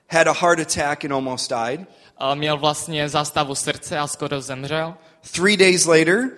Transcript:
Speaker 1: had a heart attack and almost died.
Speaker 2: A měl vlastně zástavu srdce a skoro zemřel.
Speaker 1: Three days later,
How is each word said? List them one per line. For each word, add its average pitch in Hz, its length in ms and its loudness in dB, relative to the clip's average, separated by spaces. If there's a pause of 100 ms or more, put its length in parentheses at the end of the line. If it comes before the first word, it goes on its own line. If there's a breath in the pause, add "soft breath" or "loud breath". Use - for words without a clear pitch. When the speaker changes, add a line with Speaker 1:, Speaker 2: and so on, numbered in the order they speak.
Speaker 1:
had 165 180 4
a 156 60 4
heart 170 260 4
attack 151 460 -2
and 143 80 -4
almost 131 380 -4
died. 123 300 -4 (360 soft breath)
Speaker 2:
A 135 180 -2
měl 151 220 -2
vlastně 147 520 -2
zástavu 147 460 -2
srdce 147 440 -6
a 147 80 -2
skoro 143 340 -6
zemřel. 139 520 -6 (420 soft breath)
Speaker 1:
Three 196 220 2
days 185 280 4
later, 170 520 4